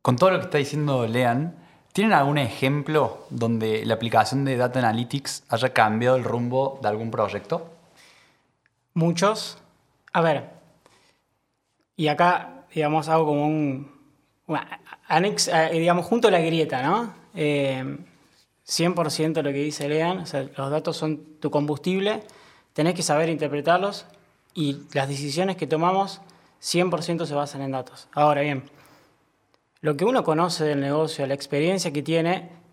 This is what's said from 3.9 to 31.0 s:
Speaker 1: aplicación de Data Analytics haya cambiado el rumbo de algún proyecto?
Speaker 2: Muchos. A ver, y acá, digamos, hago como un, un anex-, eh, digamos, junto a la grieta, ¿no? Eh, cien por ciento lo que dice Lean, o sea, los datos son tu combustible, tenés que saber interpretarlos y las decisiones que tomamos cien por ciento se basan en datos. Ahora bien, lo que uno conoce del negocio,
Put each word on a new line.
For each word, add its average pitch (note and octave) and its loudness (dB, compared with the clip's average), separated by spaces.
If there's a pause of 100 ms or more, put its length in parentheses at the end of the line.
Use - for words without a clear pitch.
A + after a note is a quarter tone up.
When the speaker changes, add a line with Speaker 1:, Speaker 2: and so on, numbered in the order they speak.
Speaker 1:
aplicación A#2 2
de C3+ 0
Data B2 0
Analytics A#2+ -2
haya B2 0
cambiado A#2 4
el B2 0
rumbo A#2+ -2
de A2+ 0
algún A2 -2
proyecto? A2+ -4 (1200)
Speaker 2:
Muchos. E3+ 0 (540)
A F3 2
ver, D3+ 2 (1500)
y D3+ 0
acá, F3 2 (100)
digamos, D3+ 0
hago D#3+ 4
como D3 2
un, C#3+ -2 (540)
un D3 -2 (500)
anex-, E3+ 2
eh, D#3+ 2
digamos, F3 2
junto A#3 2
a - 8
la F3+ 4
grieta, D#3+ 0
¿no? G3+ -2 (200)
Eh, C#3 -2 (640)
cien F3 0
por E3 0
ciento D#3+ -2
lo C#3+ 0
que C#3 -2
dice D3 -6
Lean, E3 0
o E3 -10
sea, C#3 -4
los C#3 -6
datos D#3 -2
son D#3 -6
tu D3 -4
combustible, F#3 -2 (500)
tenés E3+ 0
que F3 -6
saber D#3 2
interpretarlos D#3+ 0 (480)
y C#3+ -4 (100)
las C#3 0
decisiones D3 -4
que E3 -6
tomamos F#3 0 (400)
cien F3+ 0
por E3 -2
ciento E3+ -4
se D3 -6
basan C#3+ -4
en C3+ -6
datos. B2+ -10
Ahora D3 4
bien, C#3+ -4 (1080)
lo D3+ 0
que D#3+ 0
uno B3 2
conoce E3 0
del D3 0
negocio, D3 0